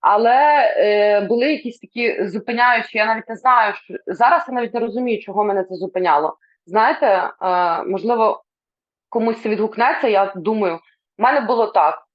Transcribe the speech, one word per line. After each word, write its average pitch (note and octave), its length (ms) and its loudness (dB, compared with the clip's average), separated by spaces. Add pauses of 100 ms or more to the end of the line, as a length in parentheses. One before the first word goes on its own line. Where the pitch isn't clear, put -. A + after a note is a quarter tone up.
Але, B3+ 760 4
е, G#3 440 4
були A#3 320 0
якісь A#3+ 260 -8
такі A#3 460 -4
зупиняючі, A3+ 760 -2
я G#3+ 80 0
навіть A3+ 220 -4
не - 80 -10
знаю, A3+ 380 2
що, - 200 -18 (120)
зараз C4+ 420 2
я B3+ 60 -10
навіть A#3+ 200 -4
не A#3+ 60 -2
розумію, A#3 400 -4
чого G3+ 240 -4
мене G3 200 -2
це F#3 100 -12
зупиняло. E3 600 -2 (300)
Знаєте, G#3+ 640 0 (120)
е, F3+ 400 0
можливо, A3 640 -2 (640)
комусь A3+ 340 -2
це A3 60 -4
відгукнеться, A3 600 -2
я G3 280 2
думаю, F#3 400 -2 (420)
в G3 40 -2
мене C#4 180 2
було A3+ 260 0
так. E3 380 0 (100)